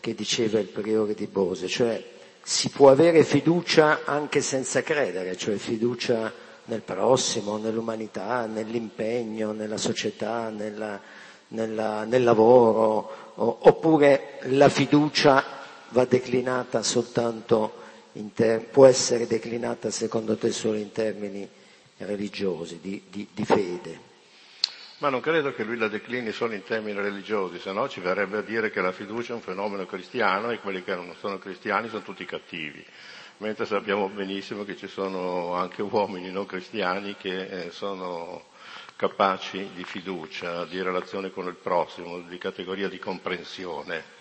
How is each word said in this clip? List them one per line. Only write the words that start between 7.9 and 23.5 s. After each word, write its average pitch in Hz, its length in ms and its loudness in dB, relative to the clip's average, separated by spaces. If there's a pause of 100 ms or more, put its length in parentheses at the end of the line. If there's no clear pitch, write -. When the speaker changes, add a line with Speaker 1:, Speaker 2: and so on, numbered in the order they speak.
Speaker 1:
nell'impegno, 110 1040 -4
nella 107 260 -6
società, 113 720 -4
nella, 107 520 -8 (460)
nella, 110 560 -4
nel 120 200 2
lavoro, 110 1080 6
o-, 117 280 0
oppure 147 800 6
la 139 280 6
fiducia 143 720 4 (460)
va 123 160 4
declinata 123 800 0
soltanto 117 1000 0 (300)
in 107 200 -12
ter-, 113 380 2
può 135 160 10
essere 123 400 6
declinata 117 640 -4
secondo 110 480 -2
te 117 140 0
solo 107 260 -2
in 104 140 -6
termini 101 580 -6 (480)
religiosi, 92 840 -4
di, 95 300 -10
di, 104 240 -10
di 104 100 -4
fede? 87 680 -2 (840)